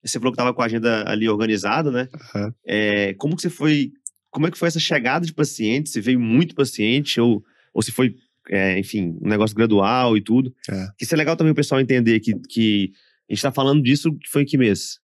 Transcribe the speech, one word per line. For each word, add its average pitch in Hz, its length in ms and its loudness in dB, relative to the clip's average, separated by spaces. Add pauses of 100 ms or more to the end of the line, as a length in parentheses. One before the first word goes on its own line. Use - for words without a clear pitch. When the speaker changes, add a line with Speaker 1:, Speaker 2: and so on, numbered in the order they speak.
Speaker 1:
você - 160 -6
falou 123 120 0
que - 60 0
tava 123 160 0
com 123 80 -4
a 120 40 0
agenda 113 420 0
ali 107 200 0
organizada, 110 640 0
né? 123 160 -2 (260)
Speaker 2:
Aham. 104 200 -4 (120)
Speaker 1:
É, 104 500 0
como 151 200 -4
que - 60 -10
você 175 80 -4
foi, 147 420 0 (400)
como 151 160 0
é 180 40 0
que - 60 -16
foi 170 120 -2
essa 165 100 -2
chegada 147 460 0
de 160 80 -8
paciente? 139 560 -2
Se 117 120 -6
veio 123 180 2
muito 123 360 2
paciente 127 640 0
ou, 117 240 2 (300)
ou - 100 -2
se - 80 -4
foi, 127 240 0 (340)
é, 95 300 0
enfim, 92 420 -4
um - 60 -4
negócio 107 280 0
gradual 113 600 2
e 101 40 2
tudo? 127 300 0 (180)
Speaker 2:
É. 95 180 -6 (140)
Speaker 1:
Isso 123 120 -4
é 160 40 2
legal 156 180 0
também 160 160 2
o - 40 2
pessoal 143 260 0
entender 120 400 2
que, 110 120 0 (160)
que 104 420 0 (380)
a 107 40 -4
gente 104 100 -6
tá 139 80 -2
falando 139 320 2
disso, 147 340 0 (140)
foi 143 120 2
em - 20 2
que 139 120 -2
mês? 104 500 0